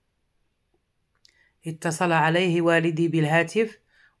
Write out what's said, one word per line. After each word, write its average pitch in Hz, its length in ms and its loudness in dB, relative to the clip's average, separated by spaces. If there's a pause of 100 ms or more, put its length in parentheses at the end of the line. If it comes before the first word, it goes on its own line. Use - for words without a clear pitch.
(1700)
اتصل 165 440 -4
عليه 165 500 2
والدي 165 460 0
بالهاتف 165 720 0 (400)